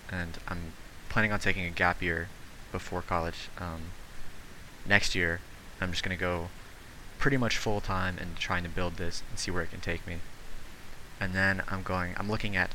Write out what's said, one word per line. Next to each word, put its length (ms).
And 260
I'm 260
planning 240
on 60
taking 260
a 40
gap 320
year 280
before 300
college, 560
um, 240
next 300
year. 240
I'm 100
just 120
gonna 140
go 320
pretty 180
much 200
full 240
time 380
and 180
trying 260
to 60
build 280
this 320
and 100
see 120
where 120
it 80
can 100
take 260
me. 120
And 140
then 360
I'm 140
going, 340
I'm 120
looking 280
at 180